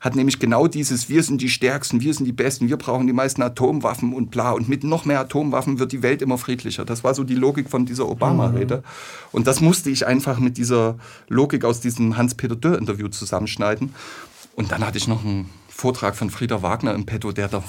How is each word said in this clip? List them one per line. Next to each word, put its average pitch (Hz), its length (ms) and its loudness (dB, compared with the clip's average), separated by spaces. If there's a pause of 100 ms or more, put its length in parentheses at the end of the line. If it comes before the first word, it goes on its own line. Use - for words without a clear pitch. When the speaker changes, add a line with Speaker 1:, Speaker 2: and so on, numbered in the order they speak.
Speaker 1:
hat 123 160 0
nämlich 135 240 2
genau 123 260 4
dieses 131 420 -2
„Wir 156 140 4
sind 143 180 0
die 127 100 -2
Stärksten, 127 500 0
wir 147 120 0
sind 135 120 -2
die 123 80 -2
Besten, 120 360 0
wir 147 100 0
brauchen 127 280 0
die 131 60 2
meisten 135 300 0
Atomwaffen 123 680 0
und 120 200 -4
bla 120 200 0
und 113 160 -2
mit 139 140 -2
noch 160 220 0
mehr 143 160 2
Atomwaffen 135 580 0
wird 120 140 0
die 127 100 -6
Welt 139 180 2
immer 131 180 0
friedlicher.“ 123 460 -6
Das 117 200 -4
war 131 100 4
so 139 80 -2
die 127 140 0
Logik 135 340 0
von 127 160 2
dieser 123 220 -4
Obama-Rede. 123 680 2
Speaker 2:
Mhm. 135 40 -8 (480)
Speaker 1:
Und 117 160 2
das 135 140 4
musste 160 280 4
ich 131 160 0
einfach 127 360 0
mit 127 180 2
dieser 117 380 2 (320)
Logik 135 360 2
aus 117 160 2
diesem 117 360 0
Hans-Peter 120 400 0
Dürr-Interview 117 500 0
zusammenschneiden. 107 880 -2 (600)
Und 104 160 -2
dann - 160 -2
hatte 104 120 -4
ich 101 100 -2
noch 110 160 0
einen 98 240 -2 (220)
Vortrag 127 440 0
von 107 140 -4
Frieder 113 320 -2
Wagner 104 320 0
im 95 140 -4
Petto, 107 260 -6
der 101 160 -2
da 101 200 -4